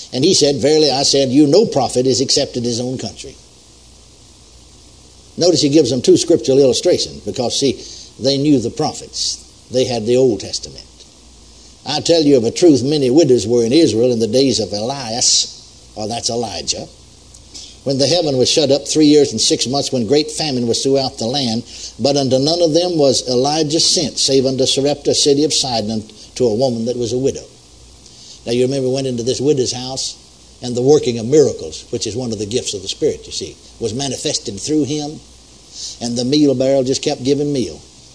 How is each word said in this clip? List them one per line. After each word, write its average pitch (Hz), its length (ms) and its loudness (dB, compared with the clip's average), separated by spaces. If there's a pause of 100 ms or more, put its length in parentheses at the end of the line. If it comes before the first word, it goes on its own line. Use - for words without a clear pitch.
(160)
And 127 80 0
he - 120 4
said, 143 220 2
"Verily 151 340 4
I 135 100 0
say 139 220 2
unto 127 100 0
you, 147 140 6
no 180 180 6
prophet 127 400 0
is 123 160 2
accepted 131 400 -2
in 120 80 -2
his 117 100 -4
own 123 200 -6
country." 113 360 -12 (2000)
Notice 160 260 2
he 147 60 2
gives 143 200 4
them 127 140 -2
two 180 140 6
scriptural 135 420 2
illustrations 127 680 0
because, 113 340 -4
see, 131 200 -2 (400)
they 135 180 -2
knew 143 220 2
the 110 100 -4
prophets. - 680 -6 (340)
They 123 140 0
had 113 200 -4
the 120 120 2
Old 123 240 2
Testament. - 440 -12 (960)
"I 147 160 -4
tell 165 240 2
you 143 140 6
of 117 60 2
a 113 80 0
truth, 147 320 4
many 139 260 0
widows 127 380 4
were 120 180 2
in 113 80 0
Israel 127 380 4
in 117 80 -2
the 110 80 0
days 127 320 0
of 98 120 -4
Elias," 117 760 -2 (480)
or 107 120 -8
that's 113 220 -6
Elijah, 107 580 -6 (960)
"when 135 140 -2
the 135 80 2
heaven 151 320 0
was 123 120 2
shut 147 200 2
up 139 180 0
three 151 200 4
years 147 240 6
and 113 100 -4
six - 240 0
months, 131 260 -4
when 123 140 -2
great 147 260 0
famine 131 360 -4
was 113 160 -2
throughout 135 340 -2
the 117 80 -6
land. 120 380 -2 (340)
But 139 200 0
unto 131 200 2
none 156 240 0
of 160 140 2
them 175 240 2
was 135 280 4
Elijah 143 520 0
sent, 151 400 -2
save 135 260 2
unto 131 220 0
Sarepta, 139 480 0
city 143 280 2
of 151 120 0
Sidon, 113 480 -4 (320)
to 127 100 0
a 110 80 2
woman 117 320 0
that 123 120 -4
was 120 160 -4
a 127 40 -2
widow." 139 280 -4 (1000)
Now, 113 60 -6
you 123 120 0
remember, 131 260 -2
went 135 180 -2
into 120 160 -4
this 120 160 -2
widow's 127 320 0
house, 127 440 -10 (460)
and 123 140 -6
the 123 60 -2
working 135 360 4
of 110 80 -6
miracles, 139 640 0
which 117 140 -6
is 107 80 -6
one 120 200 -6
of 101 60 -8
the 107 60 -4
gifts 107 280 -6
of 98 80 -8
the 95 80 -10
Spirit, - 360 -4
you - 60 -18
see, - 240 -10 (240)
was 113 140 -6
manifested 127 680 -6
through 151 240 0
him, 147 380 -6 (800)
and 120 160 -4
the 123 80 -2
meal 143 280 2
barrel 131 300 2
just 127 180 -2
kept 139 220 -4
giving 143 300 0
meal. 98 260 -6 (360)